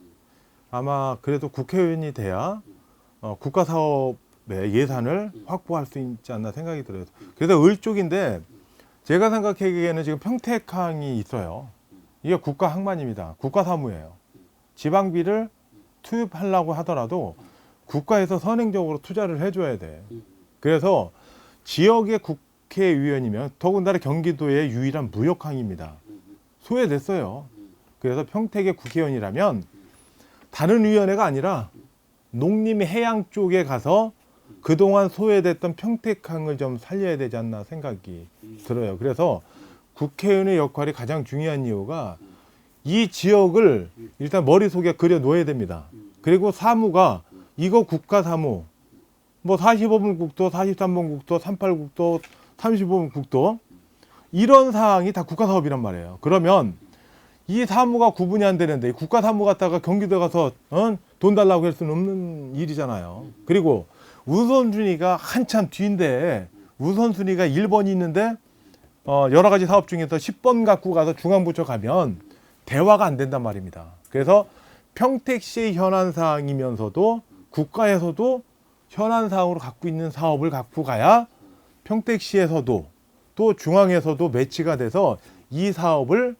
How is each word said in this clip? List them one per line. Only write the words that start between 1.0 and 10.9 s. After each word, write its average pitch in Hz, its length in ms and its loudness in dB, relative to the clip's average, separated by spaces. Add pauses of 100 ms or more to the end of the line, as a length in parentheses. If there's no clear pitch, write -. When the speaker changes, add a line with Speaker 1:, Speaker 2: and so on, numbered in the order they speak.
Speaker 1:
그래도 143 280 -4
국회의원이 160 640 -2
돼야, 123 540 -6
Speaker 2:
음. 98 80 -20 (460)
Speaker 1:
어, 107 180 -12
국가 165 260 -2
사업의 135 1120 -4
예산을 135 600 -2
Speaker 2:
음. 320 120 -20
Speaker 1:
확보할 170 400 -8
수 - 120 -14
있지 123 340 -12
않나 110 200 -8
생각이 160 320 -10
들어요. 92 200 -14 (160)
Speaker 2:
음. - 160 -20
Speaker 1:
그래서 165 260 4
을 196 140 6
쪽인데, 180 640 -2
Speaker 2:
음. - 140 -20 (500)
Speaker 1:
제가 185 260 2
생각하기에는 185 720 -2
지금 151 160 -4
평택항이 175 1000 -4